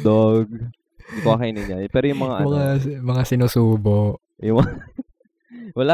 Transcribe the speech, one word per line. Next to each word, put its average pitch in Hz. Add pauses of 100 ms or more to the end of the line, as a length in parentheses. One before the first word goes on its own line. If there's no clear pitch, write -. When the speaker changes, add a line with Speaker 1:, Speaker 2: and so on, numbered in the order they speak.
Speaker 1:
dog. 110 (560)
Hindi 208
ko 131
kakainin 110
yan. 92
Pero 127
yung 139
mga, 131
Speaker 2:
Mga 143
Speaker 1:
ano, 139
Speaker 2:
si-, 143
mga 127
sinusubo. 110 (240)
Speaker 1:
Yung 110
mga, - (560)
<laughs> 240
wala 139